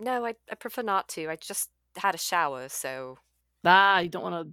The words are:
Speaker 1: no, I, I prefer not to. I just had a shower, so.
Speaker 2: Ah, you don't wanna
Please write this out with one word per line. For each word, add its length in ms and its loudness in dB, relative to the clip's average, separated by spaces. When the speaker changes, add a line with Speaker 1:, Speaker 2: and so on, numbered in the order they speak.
Speaker 1:
no, 260 -4
I, 80 -6
I 40 -8
prefer 260 -8
not 280 0
to. 200 -6
I 60 -6
just 340 -8
had 180 0
a 20 -10
shower, 500 -2
so. 520 -8
Speaker 2:
Ah, 360 8
you 100 -2
don't 140 -8
wanna 300 -6